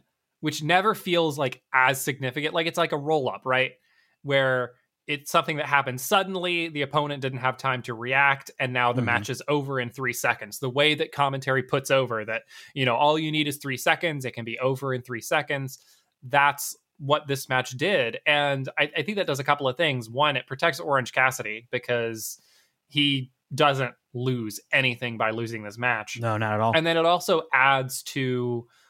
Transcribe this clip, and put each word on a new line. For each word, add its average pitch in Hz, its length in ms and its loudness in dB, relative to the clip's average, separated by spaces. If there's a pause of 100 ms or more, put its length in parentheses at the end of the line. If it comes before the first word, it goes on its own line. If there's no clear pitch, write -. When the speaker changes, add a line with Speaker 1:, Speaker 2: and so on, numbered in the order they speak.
(440)
Speaker 1:
which 151 180 -4
never 185 320 4
feels, 170 440 0
like, 131 240 -2 (100)
as 131 260 4
significant. 143 540 -4
Like, 165 140 0
it's 165 100 -6
like 160 160 0
a 151 60 0
roll-up, 139 480 -2
right? 127 260 2 (480)
Where 131 520 2 (340)
it's 147 240 -6
something 160 260 2
that 147 80 -2
happened 135 380 0
suddenly, 180 680 0
the 147 140 -4
opponent 143 400 -2
didn't 135 160 -4
have 127 180 0
time 127 280 -2
to 120 100 -8
react, 135 560 2 (100)
and 127 140 -2
now 123 180 2
the 127 80 0
Speaker 2:
Mm-hmm. 117 60 0
Speaker 1:
match 117 240 0
is 123 180 -6
over 139 320 -2
in 120 80 -4
three 123 240 -4
seconds. 120 460 -2
The 135 100 -4
way 143 280 2
that 156 160 -4
commentary 135 500 0
puts 135 280 -2
over 120 360 0
that, 113 160 -4 (320)
you 139 100 -2
know, 120 100 4
all 147 240 4
you 156 140 -2
need 151 160 0
is 143 80 -4
three 135 220 -6
seconds, 156 480 0
it 117 80 -8
can 117 100 -8
be 117 140 -10
over 131 340 -2
in 127 80 -2
three 120 220 -10
seconds. 139 560 -2 (440)
That's 139 540 2 (220)
what 151 280 0
this 139 220 -4
match 127 220 0
did. 131 560 0
And 143 420 2 (100)
I, 147 200 2
I 156 40 0
think 196 140 -4
that 185 100 -2
does 139 140 -2
a 135 40 -6
couple 143 220 2
of 127 120 -2
things. 131 320 0
One, 139 260 0
it - 100 -6
protects 165 320 -2
Orange 139 360 -2
Cassidy 120 560 0
because 117 680 -4 (500)
he 139 440 0 (220)
doesn't 135 400 2 (180)
lose 123 480 -2 (100)
anything 123 460 0
by 110 140 2
losing 113 320 -4
this 104 160 -12
match. 120 420 -2
Speaker 2:
No, 113 160 0
not 107 160 0
at 107 80 0
all. 113 160 4
Speaker 1:
And 160 100 2
then 165 120 2
it 165 80 4
also 170 440 2
adds 135 540 2
to 123 600 -2 (240)